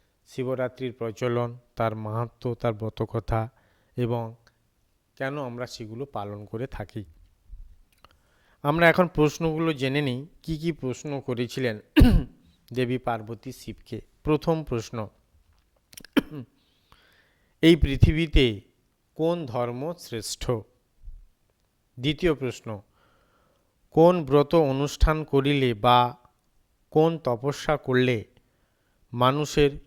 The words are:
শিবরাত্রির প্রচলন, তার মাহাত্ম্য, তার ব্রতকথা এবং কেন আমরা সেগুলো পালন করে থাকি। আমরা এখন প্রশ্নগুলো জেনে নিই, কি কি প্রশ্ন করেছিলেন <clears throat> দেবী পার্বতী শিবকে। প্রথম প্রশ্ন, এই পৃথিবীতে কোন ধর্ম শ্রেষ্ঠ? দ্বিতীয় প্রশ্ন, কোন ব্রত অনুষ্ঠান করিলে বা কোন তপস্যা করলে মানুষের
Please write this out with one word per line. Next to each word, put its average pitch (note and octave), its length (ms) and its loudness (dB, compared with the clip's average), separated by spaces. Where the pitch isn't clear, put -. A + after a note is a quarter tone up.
শিবরাত্রির B2+ 640 -6
প্রচলন, A#2+ 640 -4
তার A2 220 -2
মাহাত্ম্য, A2+ 580 -6
তার A#2 200 -4
ব্রতকথা A2+ 760 -4
এবং A#2 380 -4
কেন C3+ 220 -6
আমরা B2 280 -8
সেগুলো A#2 400 -12
পালন G#2 380 -10
করে A2 220 -8
থাকি। - 380 -12
আমরা E3 240 4
এখন E3+ 200 4
প্রশ্নগুলো D#3+ 640 0
জেনে C3+ 300 -2
নিই, C3+ 260 -4
কি D#3+ 160 -6
কি E3 140 -4
প্রশ্ন C#3 480 -8
করেছিলেন A#2+ 600 -4
<clears throat> - 500 -16
দেবী B2+ 220 0
পার্বতী A#2 540 -8
শিবকে। - 480 -14
প্রথম D#3 420 0
প্রশ্ন, A2+ 440 -8
এই E3 140 8
পৃথিবীতে C#3+ 880 2
কোন E3 300 -2
ধর্ম B2 520 -6
শ্রেষ্ঠ? - 520 -8
দ্বিতীয় D3+ 360 0
প্রশ্ন, A#2 460 -8
কোন E3+ 300 6
ব্রত C#3 300 2
অনুষ্ঠান D3+ 720 0
করিলে C#3 500 2
বা B2 420 4
কোন D#3+ 260 4
তপস্যা C3+ 580 -2
করলে B2+ 480 0
মানুষের C#3+ 760 2